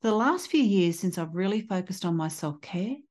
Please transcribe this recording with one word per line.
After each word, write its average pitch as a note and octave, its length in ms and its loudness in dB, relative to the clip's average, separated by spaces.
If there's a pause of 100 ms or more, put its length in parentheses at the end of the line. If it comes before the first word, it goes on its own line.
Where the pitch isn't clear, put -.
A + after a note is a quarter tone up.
For A3+ 60 0
the G#3+ 80 4
last C#4+ 340 0
few D4+ 140 4
years, F3+ 340 4
since F3+ 220 -2
I've E3 160 -6
really G3 260 0
focused F#3 440 -6
on E3+ 120 0
my D#3+ 100 0
self-care F3 680 -6 (160)